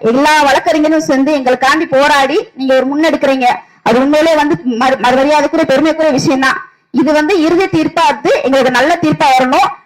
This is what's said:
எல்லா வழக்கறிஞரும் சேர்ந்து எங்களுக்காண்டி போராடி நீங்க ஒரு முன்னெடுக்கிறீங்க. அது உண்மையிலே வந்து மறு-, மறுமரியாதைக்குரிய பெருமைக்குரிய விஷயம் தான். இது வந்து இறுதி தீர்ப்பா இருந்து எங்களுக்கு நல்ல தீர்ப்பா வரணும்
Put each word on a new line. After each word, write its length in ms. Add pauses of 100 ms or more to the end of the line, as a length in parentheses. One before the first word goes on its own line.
(120)
எல்லா 220 (140)
வழக்கறிஞரும் 640
சேர்ந்து 280
எங்களுக்காண்டி 460 (100)
போராடி 440 (200)
நீங்க 200
ஒரு 120
முன்னெடுக்கிறீங்க. 560 (360)
அது 200
உண்மையிலே 380
வந்து 140 (260)
மறு-, 240
மறுமரியாதைக்குரிய 680
பெருமைக்குரிய 480
விஷயம் 280
தான். 120 (400)
இது 180
வந்து 160 (120)
இறுதி 200 (100)
தீர்ப்பா 320
இருந்து 240 (140)
எங்களுக்கு 340
நல்ல 240
தீர்ப்பா 320
வரணும் 340 (160)